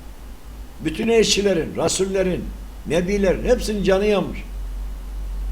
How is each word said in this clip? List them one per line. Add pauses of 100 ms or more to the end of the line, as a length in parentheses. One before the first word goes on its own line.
(840)
bütün
elçilerin,
rasullerin, (440)
nebilerin
hepsinin
canı
yanmış. (1080)